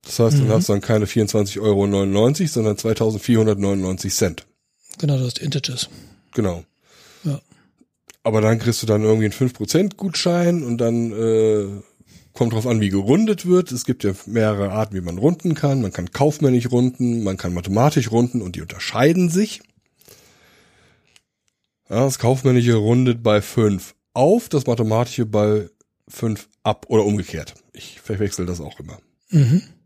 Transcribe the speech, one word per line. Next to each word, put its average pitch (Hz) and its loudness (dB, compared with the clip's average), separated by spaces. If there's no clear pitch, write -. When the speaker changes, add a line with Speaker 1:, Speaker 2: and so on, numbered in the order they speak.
Speaker 1:
Das - -10
heißt, 117 4
dann 131 2
Speaker 2:
Mhm. 110 2
Speaker 1:
hast 143 2
du 107 2
dann 101 0
keine 107 0
vierundzwanzig 104 -2
Euro 101 2
neunundneunzig, 104 2
sondern 110 0
zweitausendvierhundertneunundneunzig 101 0
Cent. 85 -2
Speaker 2:
Genau, 143 0
du 131 -2
hast 123 -6
Integers. 139 -6
Speaker 1:
Genau. 90 -4
Speaker 2:
Ja. 143 -6
Speaker 1:
Aber 110 0
dann 110 2
kriegst 117 -2
du - -6
dann 107 2
irgendwie 110 2
einen 101 -2
fünf 127 -2
Prozent 170 -2
Gutschein 175 0
und 120 -4
dann, 117 0
äh, 107 0
kommt 117 0
drauf 110 -2
an, 117 2
wie 104 2
gerundet 143 2
wird. 180 2
Es 123 -6
gibt 123 -4
ja 98 0
mehrere 104 0
Arten, 104 -4
wie 92 -4
man 87 -8
runden 165 0
kann. 139 0
Man 98 -4
kann 87 -10
kaufmännisch 127 0
runden, 123 0
man 95 -2
kann 90 -6
mathematisch 110 0
runden 120 0
und 90 -10
die - -10
unterscheiden 165 0
sich. 190 -2
Ja, 120 0
das 135 -2
kaufmännische 123 2
rundet 117 2
bei 104 4
fünf 104 0
auf, 175 2
das 139 -2
mathematische 117 0
bei 107 0
fünf - -6
ab 107 -4
oder 110 2
umgekehrt. 104 -4
Ich - -20
verwechsel 95 -6
das 87 -8
auch - -16
immer. - -18
Speaker 2:
Mhm. 147 4